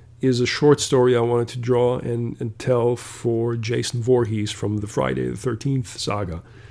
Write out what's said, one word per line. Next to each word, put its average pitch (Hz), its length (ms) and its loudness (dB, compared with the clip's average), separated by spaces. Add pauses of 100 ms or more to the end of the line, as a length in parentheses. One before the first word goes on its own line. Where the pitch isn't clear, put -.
(200)
is 127 200 2
a 123 60 2
short 147 340 4
story 127 340 4
I 117 60 4
wanted 120 280 2
to 127 100 -10
draw 123 400 2
and, 120 420 -6
and 113 180 -6
tell 123 380 2
for 117 600 -2
Jason 117 440 -4
Voorhees 110 500 2
from 107 280 -4
the 104 80 -4
Friday 131 420 -2
the 123 80 -6
thirteenth 123 640 -4
saga, 90 440 -6 (280)